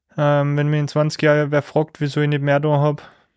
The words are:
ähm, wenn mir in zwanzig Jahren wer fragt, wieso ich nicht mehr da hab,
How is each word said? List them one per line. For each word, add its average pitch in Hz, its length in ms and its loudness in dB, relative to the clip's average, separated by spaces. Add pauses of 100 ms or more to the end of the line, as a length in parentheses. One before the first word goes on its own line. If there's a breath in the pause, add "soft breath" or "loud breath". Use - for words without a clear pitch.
(160 soft breath)
ähm, 143 400 0
wenn 147 120 0
mir 151 100 0
in 147 100 -2
zwanzig 151 340 -2
Jahren 151 280 2
wer 143 120 0
fragt, - 380 -4
wieso 147 200 -2
ich 147 80 2
nicht 147 140 -2
mehr 143 180 2
da 147 200 0
hab, 147 300 -2 (260 soft breath)